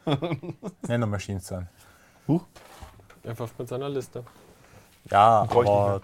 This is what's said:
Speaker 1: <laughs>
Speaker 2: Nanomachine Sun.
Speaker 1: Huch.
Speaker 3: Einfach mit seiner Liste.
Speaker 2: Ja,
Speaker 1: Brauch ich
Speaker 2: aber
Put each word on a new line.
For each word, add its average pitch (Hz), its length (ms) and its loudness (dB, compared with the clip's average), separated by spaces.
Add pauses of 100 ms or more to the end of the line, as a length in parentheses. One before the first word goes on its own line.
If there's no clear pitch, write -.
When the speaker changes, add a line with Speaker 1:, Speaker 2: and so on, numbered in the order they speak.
Speaker 1:
<laughs> 160 540 -6 (300)
Speaker 2:
Nanomachine 104 520 -4
Sun. 90 280 -12 (580)
Speaker 1:
Huch. 160 160 0 (840)
Speaker 3:
Einfach 117 240 -10 (100)
mit 123 100 -10
seiner 127 200 -8
Liste. 123 360 -10 (880)
Speaker 2:
Ja, 104 380 6
Speaker 1:
Brauch 120 140 4
ich 117 80 4
Speaker 2:
aber 101 340 2